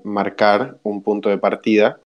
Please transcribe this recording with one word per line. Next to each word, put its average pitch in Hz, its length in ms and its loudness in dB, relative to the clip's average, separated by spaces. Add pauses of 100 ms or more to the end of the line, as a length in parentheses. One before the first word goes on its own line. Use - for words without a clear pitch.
marcar 104 800 0
un 104 220 -6
punto 104 260 -2
de 101 80 0
partida 107 600 0 (160)